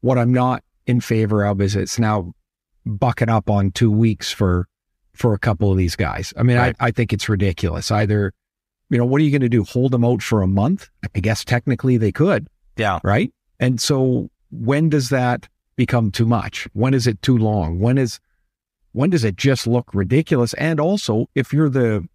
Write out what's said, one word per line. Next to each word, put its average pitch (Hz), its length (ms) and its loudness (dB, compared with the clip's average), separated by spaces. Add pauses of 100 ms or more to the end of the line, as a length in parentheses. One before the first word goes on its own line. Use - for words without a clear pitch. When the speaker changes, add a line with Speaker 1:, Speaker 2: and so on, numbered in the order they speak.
Speaker 1:
What 123 160 2
I'm 120 160 2
not 127 300 0 (220)
in 123 160 2
favor 107 440 0
of 101 160 0
is 101 160 0
it's 95 220 -4
now 107 340 -2 (520)
bucking 113 440 -2
up 110 200 0
on 98 220 2
two 113 200 2
weeks 110 400 0
for, 90 360 0 (460)
for 117 200 0
a 98 60 -4
couple 104 320 0
of 92 60 2
these 90 180 0
guys. - 420 -6
I 120 60 0
mean, 123 140 4
Speaker 2:
Right. 123 220 2
Speaker 1:
I, 123 80 0
I 117 40 0
think 113 220 -2
it's - 160 -6
ridiculous. 92 640 -2
Either, 104 420 0 (560)
you 120 80 2
know, 120 80 2
what 139 160 2
are - 20 4
you 147 80 2
gonna 135 180 0
do? 113 140 2
Hold 123 280 -2
them 120 140 2
out 120 160 0
for 107 200 0
a 92 60 2
month? 104 420 0 (260)
I 98 40 -2
guess 107 260 -2
technically 127 520 0
they 107 140 2
could. 160 360 0 (300)
Speaker 2:
Yeah. 101 260 0
Speaker 1:
Right? 135 300 0 (260)
And 127 200 0
so 131 500 0 (220)
when 139 380 0
does 143 200 0
that 123 380 -2 (300)
become 117 340 0
too 117 140 0
much? 107 480 -2
When 127 200 0
is 123 140 0
it 110 140 -2
too 127 160 2
long? 98 420 0
When 123 180 2
is, 127 220 -2 (720)
when 143 180 0
does 151 120 2
it 101 120 0
just 131 320 0
look 120 260 -2
ridiculous? 120 640 0
And 156 240 -2
also, 151 560 0
if 135 180 -2
you're 147 160 2
the 113 460 0